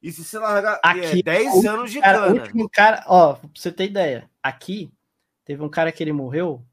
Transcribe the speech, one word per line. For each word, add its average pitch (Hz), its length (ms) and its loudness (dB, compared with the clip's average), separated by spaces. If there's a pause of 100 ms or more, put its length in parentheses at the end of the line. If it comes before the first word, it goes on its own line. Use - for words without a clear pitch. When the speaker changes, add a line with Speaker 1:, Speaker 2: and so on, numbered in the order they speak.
Speaker 1:
e 165 100 -12
se 165 120 -16
você 220 140 -14
largar, 208 460 -2
Speaker 2:
Aqui, 175 360 2
Speaker 1:
é, - 20 0
dez 202 260 0
Speaker 2:
o 254 80 2
último 208 180 2
Speaker 1:
anos 233 160 -6
de 262 100 -8
Speaker 2:
cara, 196 180 6
o 214 100 0
Speaker 1:
cana. 233 140 2
Speaker 2:
último 220 280 -6
cara, 208 380 4
ó, 175 260 6
pra 139 200 -20
você - 180 -10
ter 185 140 -6
ideia, 170 440 -6 (120)
aqui 180 500 -10 (520)
teve 143 180 -12
um 151 60 -8
cara 165 220 -2
que 160 120 -10
ele 156 100 -6
morreu 139 600 -6